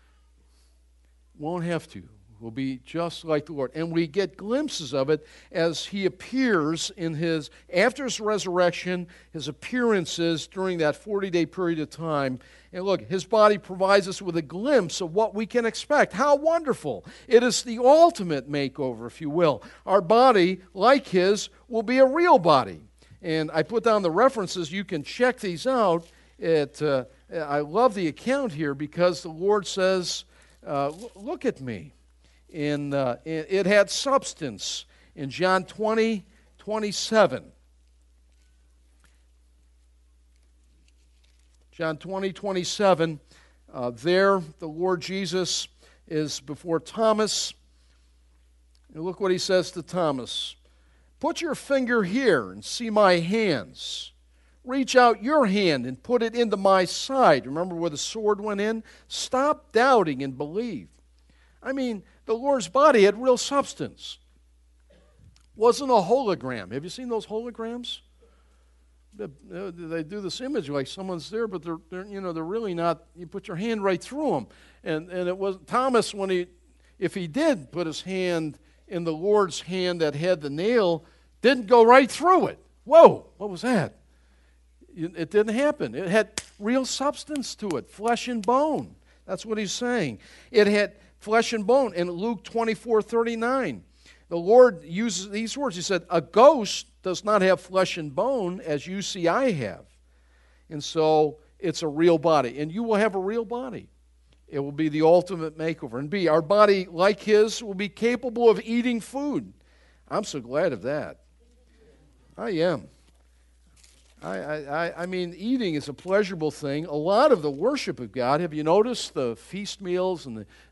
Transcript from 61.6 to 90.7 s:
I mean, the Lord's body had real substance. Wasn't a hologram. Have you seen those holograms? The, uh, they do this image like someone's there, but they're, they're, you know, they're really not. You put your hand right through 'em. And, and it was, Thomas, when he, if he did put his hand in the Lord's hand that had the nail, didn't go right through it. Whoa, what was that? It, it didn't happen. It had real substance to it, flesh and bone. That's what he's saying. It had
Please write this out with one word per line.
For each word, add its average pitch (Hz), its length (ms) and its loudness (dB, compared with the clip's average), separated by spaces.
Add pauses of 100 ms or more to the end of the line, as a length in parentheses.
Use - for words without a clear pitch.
I 254 120 -6
mean, 247 300 -4 (240)
the 220 80 0
Lord's 254 320 -2
body 269 360 6
had 202 160 6
real 254 180 4
substance. - 800 -6 (1400)
Wasn't 240 340 2
a 254 60 4
hologram. 160 760 0
Have 139 120 -6
you 180 80 -12
seen 254 180 -12
those 220 160 -4
holograms? 233 760 -10 (1120)
The, 202 160 -12 (200)
uh, 185 220 -12
they 165 300 -8
do 196 180 -10
this 185 200 -10
image 254 280 -6
like 143 160 -4
someone's 185 460 -10
there, 226 160 -4
but 180 160 -10
they're, 165 160 -8 (100)
they're, 185 160 -12
you 202 160 -12
know, 180 120 -6
they're 160 100 -6
really 196 320 -6
not. 170 300 -4 (100)
You 175 100 -16
put 185 220 -14
your 175 100 -10
hand 220 260 -4
right 190 160 2
through 269 360 -4
'em. 120 120 -4 (360)
And, 165 260 -6
and 180 180 -4
it 180 80 -2
was, 196 300 -4
Thomas, 247 480 0
when 196 160 -6
he, 180 160 0 (540)
if - 160 -4
he 185 100 -6
did 196 460 0
put 165 160 -4
his 147 140 -8
hand 180 580 -4 (280)
in 170 160 -8
the 165 100 -4
Lord's 196 480 0
hand 180 400 -4
that 151 120 0
had 170 280 -2
the 143 100 -8
nail, 180 540 0 (360)
didn't 247 240 4
go 233 180 8
right 247 280 8
through 320 360 4
it. - 120 -10 (240)
Whoa, 269 420 8 (120)
what 208 120 -10
was 175 120 -12
that? 220 340 0 (1000)
It, 175 200 -10
it 165 160 -8
didn't 214 240 2
happen. 269 400 -2
It 180 120 -6
had 208 340 0 (180)
real 247 260 0
substance 285 680 -6
to 214 220 -8
it, - 120 -10
flesh 226 380 -4
and 233 180 -6
bone. 254 500 -2 (300)
That's 185 200 -10
what 220 120 -6
he's 202 140 -6
saying. 214 480 -4 (320)
It 208 160 6
had 202 260 2 (240)